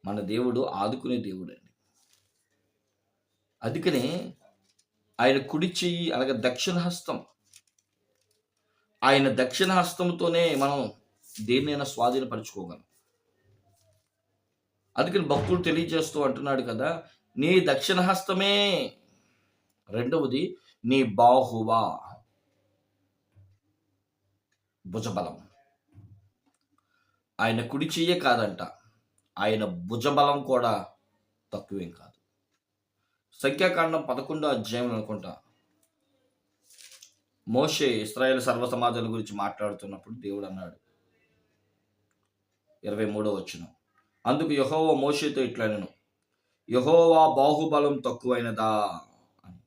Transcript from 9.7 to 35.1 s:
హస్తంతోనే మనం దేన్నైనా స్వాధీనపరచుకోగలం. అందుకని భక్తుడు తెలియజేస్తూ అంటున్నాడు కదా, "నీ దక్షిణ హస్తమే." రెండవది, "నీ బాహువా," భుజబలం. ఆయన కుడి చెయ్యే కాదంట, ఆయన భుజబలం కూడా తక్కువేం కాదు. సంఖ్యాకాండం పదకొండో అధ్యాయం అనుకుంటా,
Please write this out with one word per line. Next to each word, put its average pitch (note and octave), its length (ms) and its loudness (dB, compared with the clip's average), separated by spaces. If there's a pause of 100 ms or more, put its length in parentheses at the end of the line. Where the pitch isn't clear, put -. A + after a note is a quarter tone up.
హస్తంతోనే E3+ 800 2
మనం C#3 380 0 (520)
దేన్నైనా C#3+ 400 0
స్వాధీనపరచుకోగలం. A2+ 1000 -4 (2250)
అందుకని F3 280 0
భక్తుడు E3+ 360 2
తెలియజేస్తూ D#3+ 600 0
అంటున్నాడు C3 400 -2
కదా, B2+ 400 -4 (340)
"నీ E3+ 320 4
దక్షిణ F3+ 320 0
హస్తమే." F#3+ 920 0 (960)
రెండవది, C3 680 -2 (280)
"నీ C3 180 2
బాహువా," A2+ 1000 4 (2750)
భుజబలం. F#2+ 640 -8 (1900)
ఆయన A2+ 260 0
కుడి C#3+ 200 -4
చెయ్యే E3 320 0
కాదంట, A2 500 0 (680)
ఆయన G#2+ 260 0
భుజబలం A#2+ 800 0
కూడా A#2 440 0 (680)
తక్కువేం F#2 380 -10
కాదు. - 220 -20 (1200)
సంఖ్యాకాండం E3 800 0
పదకొండో D3+ 380 -4
అధ్యాయం A#2+ 440 -2
అనుకుంటా, G#2 440 -8 (2000)